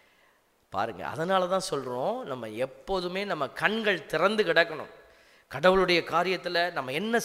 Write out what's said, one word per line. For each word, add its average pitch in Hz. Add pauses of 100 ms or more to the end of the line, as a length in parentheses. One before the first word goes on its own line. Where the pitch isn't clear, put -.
(680)
பாருங்க, 98
அதனால 180
தான் 185
சொல்றோம், 139
நம்ம 127
எப்போதுமே 180
நம்ம 160
கண்கள் 190
திறந்து 202
கிடக்கணும். 165 (580)
கடவுளுடைய 180
காரியத்துல 175
நம்ம 135
என்ன 214